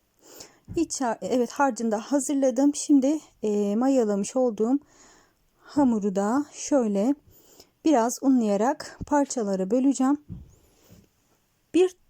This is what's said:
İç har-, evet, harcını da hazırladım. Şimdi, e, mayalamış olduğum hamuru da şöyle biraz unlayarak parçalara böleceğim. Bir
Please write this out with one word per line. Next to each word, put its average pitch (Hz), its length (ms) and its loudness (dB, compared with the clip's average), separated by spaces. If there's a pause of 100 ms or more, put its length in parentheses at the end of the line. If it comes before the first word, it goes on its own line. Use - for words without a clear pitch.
(760)
İç 320 260 -4
har-, 233 200 -2
evet, 226 300 -2
harcını 233 400 -2
da 208 80 -2
hazırladım. 269 760 0
Şimdi, 285 440 2 (240)
e, 208 320 0
mayalamış 226 600 0
olduğum 247 440 0 (800)
hamuru 220 580 0
da 220 360 0
şöyle 233 640 0 (720)
biraz 247 360 2
unlayarak 240 840 0
parçalara 202 640 -2
böleceğim. 262 460 2 (1600)
Bir 359 220 2 (140)